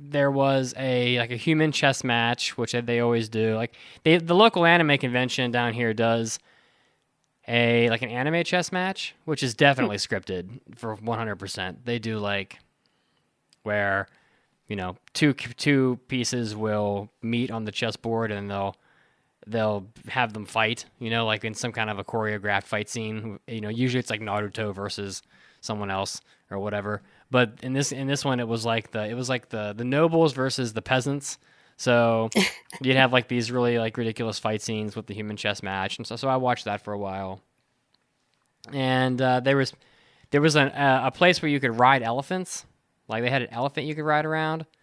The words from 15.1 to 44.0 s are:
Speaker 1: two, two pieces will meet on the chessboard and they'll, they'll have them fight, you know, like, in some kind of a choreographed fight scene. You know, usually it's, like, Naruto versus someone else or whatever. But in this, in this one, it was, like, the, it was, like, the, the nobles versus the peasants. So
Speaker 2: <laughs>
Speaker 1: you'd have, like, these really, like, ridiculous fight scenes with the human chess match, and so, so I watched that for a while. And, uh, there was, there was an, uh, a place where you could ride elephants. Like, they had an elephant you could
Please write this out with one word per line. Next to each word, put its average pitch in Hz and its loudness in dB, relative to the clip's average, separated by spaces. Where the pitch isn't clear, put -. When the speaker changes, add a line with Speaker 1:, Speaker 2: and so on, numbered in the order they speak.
Speaker 1:
two, 147 4
two 131 0
pieces 117 -4
will 104 -2
meet 120 -2
on 113 -8
the 107 -8
chessboard 113 -4
and 101 -8
they'll, 98 -4
they'll 107 -2
have 120 -2
them 107 -12
fight, 113 0
you 113 -6
know, 113 0
like, 107 -2
in 110 -6
some 120 -6
kind 110 -4
of 101 -6
a 98 -8
choreographed 104 -2
fight 104 -4
scene. 110 -8
You 113 -8
know, 104 -6
usually 123 0
it's, - -8
like, 107 -4
Naruto 104 -4
versus 98 -8
someone 104 -6
else 95 -4
or 98 -6
whatever. 104 -4
But 123 2
in 127 -6
this, 139 0
in 135 -6
this 139 -2
one, 131 0
it 117 -4
was, 113 -2
like, 113 -2
the, 107 -4
it 113 -6
was, 123 -6
like, 127 -4
the, 104 -6
the 117 -6
nobles 160 4
versus 127 -2
the 110 -4
peasants. 135 -2
So 117 4
Speaker 2:
<laughs> - -14
Speaker 1:
you'd 131 4
have, 131 6
like, 123 4
these 120 0
really, 120 2
like, 113 -2
ridiculous 113 -2
fight 110 -2
scenes 107 -4
with 107 -10
the 101 -10
human 107 -8
chess 104 -4
match, 95 -4
and 113 -10
so, 113 -10
so 135 -2
I 131 2
watched 123 0
that 104 -4
for 104 -8
a 101 -6
while. 95 -8
And, 131 0
uh, 127 2
there 135 2
was, 135 0
there 143 4
was 151 4
an, 139 6
uh, 135 4
a 131 2
place 180 4
where 160 -2
you 139 2
could 117 0
ride 127 6
elephants. 139 -4
Like, 113 -4
they 123 2
had 131 2
an 113 -6
elephant 135 -4
you 151 -6
could 151 -6